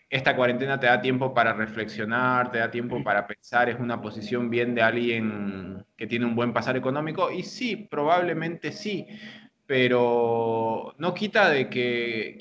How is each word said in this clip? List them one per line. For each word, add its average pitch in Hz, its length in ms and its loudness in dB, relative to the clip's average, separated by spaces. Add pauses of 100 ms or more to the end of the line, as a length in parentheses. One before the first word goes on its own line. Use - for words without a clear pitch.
esta 135 260 2
cuarentena 127 460 2
te 123 60 2
da 123 160 6
tiempo 131 320 0
para 113 180 4
reflexionar, 113 960 -2
te 117 80 -2
da 117 120 0
tiempo 120 340 -4
para 101 220 0
pensar, 120 420 0
es 117 100 -2
una 117 220 -4
posición 110 480 -4
bien 120 260 0
de 117 60 2
alguien 107 1040 -2 (100)
que 113 120 -10
tiene 117 180 -2
un 117 100 0
buen 117 200 0
pasar 120 240 0
económico, 151 520 -2
y 175 120 -6
sí, 233 340 -6
probablemente 160 960 -2
sí, 202 340 -6 (600)
pero 117 1300 2
no 170 140 0
quita 208 380 4
de 135 180 2
que 120 720 -2